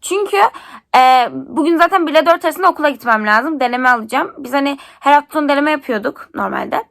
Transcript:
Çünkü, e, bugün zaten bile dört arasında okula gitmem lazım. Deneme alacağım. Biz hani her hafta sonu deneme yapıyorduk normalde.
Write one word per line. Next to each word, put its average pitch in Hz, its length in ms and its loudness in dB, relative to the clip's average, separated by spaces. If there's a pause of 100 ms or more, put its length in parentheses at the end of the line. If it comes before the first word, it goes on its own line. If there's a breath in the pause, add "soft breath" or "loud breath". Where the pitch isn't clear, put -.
Çünkü, 392 360 -4 (600 loud breath)
e, 254 360 4
bugün 320 440 -2
zaten 339 300 2
bile 302 200 2
dört 349 180 2
arasında 349 240 0
okula 302 220 0
gitmem 220 360 -2
lazım. 254 340 0
Deneme 254 280 0
alacağım. 247 500 -2
Biz 254 140 -12
hani 277 260 -2 (220 loud breath)
her 277 120 2
hafta 294 200 2
sonu 302 160 -2
deneme 285 220 0
yapıyorduk 262 640 -6
normalde. 214 560 -6